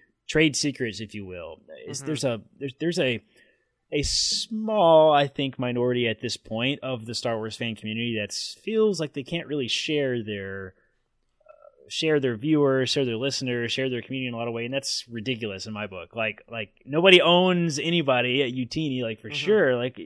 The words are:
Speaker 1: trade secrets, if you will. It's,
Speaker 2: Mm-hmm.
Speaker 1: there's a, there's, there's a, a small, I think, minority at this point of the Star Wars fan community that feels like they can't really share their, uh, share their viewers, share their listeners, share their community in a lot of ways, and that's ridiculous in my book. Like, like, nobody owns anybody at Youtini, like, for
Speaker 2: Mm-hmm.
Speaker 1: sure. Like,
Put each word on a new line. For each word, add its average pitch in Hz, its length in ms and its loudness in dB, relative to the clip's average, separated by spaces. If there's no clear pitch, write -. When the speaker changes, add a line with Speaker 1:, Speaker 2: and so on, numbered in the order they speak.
Speaker 1:
trade 156 300 4
secrets, 123 440 -4
if 104 140 -12
you 101 120 -10
will. 85 340 -12
It's, 127 120 -10
Speaker 2:
Mm-hmm. 139 80 -12
Speaker 1:
there's 143 180 -4
a, 117 160 -2
there's, 139 220 -8
there's 170 180 -2
a, 127 240 0
a 147 100 0
small, 175 1080 4
I 143 140 6
think, 135 320 -6
minority 123 500 0
at 110 140 -4
this 113 160 -4
point 120 440 -4
of 123 240 -6
the 117 80 -8
Star 117 220 -2
Wars 110 200 -8
fan 113 200 -6
community 113 420 -4
that 104 140 -6
feels 220 640 -2
like 156 140 -6
they 143 100 -8
can't 165 240 -8
really 131 220 -4
share 135 560 0
their, 98 500 -10
uh, - 420 -20
share 156 320 2
their 127 160 0
viewers, 135 540 2
share 143 140 2
their 117 120 -2
listeners, 123 560 -4
share 131 160 -2
their 120 140 -4
community 131 260 -6
in 120 60 -8
a - 20 -8
lot 117 120 -4
of 113 60 -6
ways, 117 120 -6
and 127 80 -6
that's - 340 -6
ridiculous 113 580 -6
in 110 60 -10
my 107 140 -6
book. 92 300 -12
Like, 110 340 -2
like, 110 200 -10
nobody 170 360 8
owns 175 580 4
anybody 135 640 2
at 127 100 0
Youtini, 127 500 -4
like, 113 180 -6
for - 80 -14
Speaker 2:
Mm-hmm. 147 80 -10
Speaker 1:
sure. 160 400 4
Like, 123 300 -2